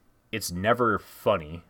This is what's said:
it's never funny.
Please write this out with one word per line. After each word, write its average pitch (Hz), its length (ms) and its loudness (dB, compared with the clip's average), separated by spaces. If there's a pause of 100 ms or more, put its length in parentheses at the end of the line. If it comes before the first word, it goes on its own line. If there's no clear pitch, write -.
(320)
it's 110 200 -6
never 107 480 2
funny. 82 720 -2